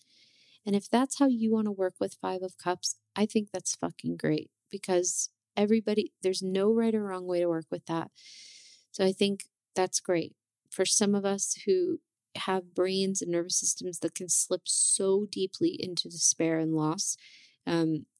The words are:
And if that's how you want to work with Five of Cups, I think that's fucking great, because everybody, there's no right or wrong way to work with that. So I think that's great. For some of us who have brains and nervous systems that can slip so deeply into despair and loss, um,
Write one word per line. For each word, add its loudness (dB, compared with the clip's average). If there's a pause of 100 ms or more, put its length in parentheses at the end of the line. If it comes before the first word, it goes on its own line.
(640)
And 0
if -4
that's 2
how 6
you 2
want 2
to -2
work 0
with -2
Five -4
of -8
Cups, -4 (180)
I 2
think 0
that's -6
fucking -4
great, -2 (200)
because -2 (260)
everybody, 2 (100)
there's -2
no 2
right 2
or -2
wrong -6
way 0
to 2
work -2
with -8
that. -4 (840)
So 0
I 4
think 0 (300)
that's 0
great. -2 (360)
For -2
some 2
of 0
us -2 (100)
who 0 (360)
have -4
brains 0
and -4
nervous 0
systems -4
that -4
can -8
slip 0
so 2
deeply -2
into -4
despair 2
and 0
loss, -2 (500)
um, 0 (140)